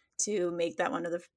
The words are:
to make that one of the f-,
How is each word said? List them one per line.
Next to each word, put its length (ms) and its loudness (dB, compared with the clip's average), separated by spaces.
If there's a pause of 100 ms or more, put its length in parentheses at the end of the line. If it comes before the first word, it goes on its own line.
(200)
to 320 2
make 260 0
that 140 2
one 140 -2
of 60 -2
the 80 -2
f-, 180 -14